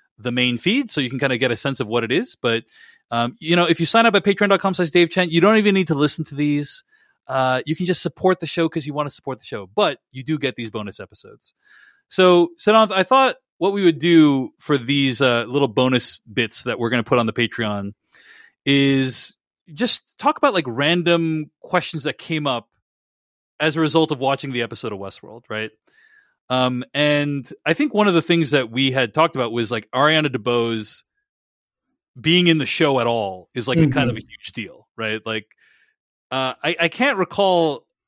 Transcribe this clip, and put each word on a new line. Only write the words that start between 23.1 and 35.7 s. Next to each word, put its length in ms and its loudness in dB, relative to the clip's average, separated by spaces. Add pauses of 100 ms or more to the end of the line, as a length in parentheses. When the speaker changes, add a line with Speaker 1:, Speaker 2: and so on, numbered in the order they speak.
Speaker 1:
as 160 0
a 40 0
result 300 2
of 100 -4
watching 320 -2
the 100 -4
episode 300 -8
of 60 -10
Westworld, 500 -16
right? 220 -8 (800)
Um, 440 0
and 580 -2 (140)
I 100 0
think 200 -2
one 140 2
of 60 2
the 80 4
things 280 0
that 200 0
we 200 0
had 240 -2
talked 220 0
about 160 -2
was, 180 -2
like, 220 -6
Ariana 360 2
DeBose 760 -4 (1160)
being 280 4
in 100 4
the 80 -2
show 320 2
at 80 0
all 480 -4
is, 140 -6
like, 100 0
a 100 6
kind 220 0
of 60 -6
a 40 -12
Speaker 2:
Mm-hmm. 80 -20
Speaker 1:
huge 240 -20
deal, 440 -14
right? 280 -6
Like, 220 -6 (840)